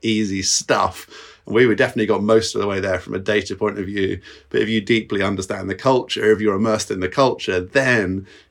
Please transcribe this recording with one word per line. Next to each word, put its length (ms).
easy 400
stuff. 880
And 80
we 120
were 100
definitely 300
got 180
most 320
of 60
the 60
way 120
there 200
from 160
a 40
data 340
point 240
of 80
view. 360
But 120
if 80
you 100
deeply 420
understand 480
the 60
culture, 560
if 80
you're 160
immersed 340
in 120
the 80
culture, 500
then 640